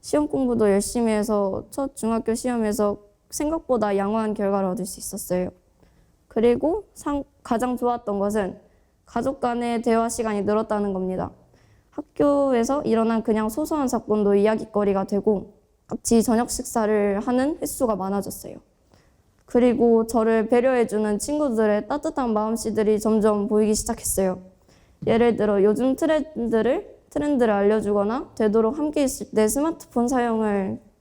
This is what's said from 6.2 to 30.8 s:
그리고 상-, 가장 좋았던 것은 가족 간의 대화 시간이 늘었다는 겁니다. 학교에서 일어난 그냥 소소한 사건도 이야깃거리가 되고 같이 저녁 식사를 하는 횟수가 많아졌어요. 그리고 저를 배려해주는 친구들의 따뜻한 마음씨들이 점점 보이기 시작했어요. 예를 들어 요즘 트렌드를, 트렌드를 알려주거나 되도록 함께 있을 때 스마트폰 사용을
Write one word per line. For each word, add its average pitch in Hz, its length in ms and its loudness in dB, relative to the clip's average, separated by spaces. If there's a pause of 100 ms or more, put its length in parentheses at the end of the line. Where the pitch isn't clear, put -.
그리고 240 560 0 (100)
상-, 285 300 -4 (180)
가장 247 340 -2
좋았던 240 440 -2
것은 202 400 -2 (440)
가족 269 360 -4
간의 240 420 -2
대화 226 260 2
시간이 220 340 -2
늘었다는 208 500 0
겁니다. 185 400 -4 (580)
학교에서 277 920 0
일어난 226 420 2
그냥 214 240 0
소소한 302 400 -2
사건도 208 480 2
이야깃거리가 202 720 0
되고 202 460 -2 (340)
같이 233 340 2
저녁 240 280 0
식사를 208 680 0
하는 262 420 0
횟수가 233 360 -2
많아졌어요. 190 640 -6 (880)
그리고 233 600 4
저를 226 420 2
배려해주는 233 680 2
친구들의 220 680 0
따뜻한 285 460 -4
마음씨들이 214 680 0
점점 208 480 2
보이기 214 280 2
시작했어요. 190 640 -2 (680)
예를 226 300 2
들어 202 260 2
요즘 233 340 2
트렌드를, 294 1000 -2 (140)
트렌드를 285 420 0
알려주거나 202 840 0
되도록 220 420 2
함께 294 260 0
있을 - 260 -4
때 214 160 2
스마트폰 262 640 -2
사용을 220 720 -2 (200)